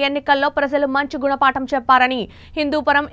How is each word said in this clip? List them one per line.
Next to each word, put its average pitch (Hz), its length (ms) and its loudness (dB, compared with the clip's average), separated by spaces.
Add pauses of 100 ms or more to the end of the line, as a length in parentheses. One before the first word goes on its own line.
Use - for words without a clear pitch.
ఎన్నికల్లో 285 500 0
ప్రజలు 285 300 0 (100)
మంచి 285 260 -4
గుణపాఠం 269 400 0 (100)
చెప్పారని 254 460 2 (380)
హిందూపురం 294 560 0